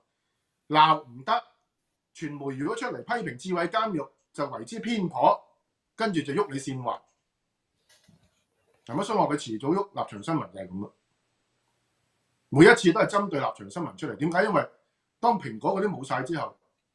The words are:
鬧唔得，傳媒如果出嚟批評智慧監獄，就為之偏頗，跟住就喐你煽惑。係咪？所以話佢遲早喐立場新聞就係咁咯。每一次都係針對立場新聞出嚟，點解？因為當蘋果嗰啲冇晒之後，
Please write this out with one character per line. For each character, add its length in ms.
鬧 360
唔 200
得， 100
傳 240
媒 200
如 100
果 80
出 120
嚟 140
批 100
評 80
智 180
慧 140
監 220
獄， 180
就 160
為 160
之 140
偏 280
頗， 340
跟 180
住 80
就 120
喐 180
你 80
煽 180
惑。 220
係 100
咪？ 80
所 120
以 20
話 80
佢 100
遲 260
早 80
喐 180
立 220
場 140
新 100
聞 180
就 80
係 80
咁 120
咯。 140
每 160
一 100
次 160
都 100
係 60
針 220
對 100
立 60
場 240
新 140
聞 120
出 120
嚟， 100
點 140
解？ 120
因 100
為 160
當 180
蘋 200
果 220
嗰 40
啲 40
冇 140
晒 200
之 140
後， 200